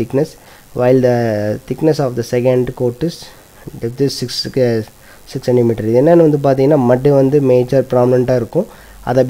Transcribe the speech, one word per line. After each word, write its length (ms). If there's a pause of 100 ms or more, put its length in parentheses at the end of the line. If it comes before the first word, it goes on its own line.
thickness, 300 (500)
while 260
the 100 (520)
thickness 380
of 120
the 140
second 480
coat 280
is 100 (640)
depth 240
is 140
six, 100 (120)
six 1080
centimeter. 420
இது 120
என்னன்னு 260
வந்து 200
பார்த்தீங்கன்னா, 320 (100)
mud 180 (120)
வந்து 180 (140)
major 400
ப்ராமினெண்ட்டாக 500
இருக்கும், 260 (420)
அதை 200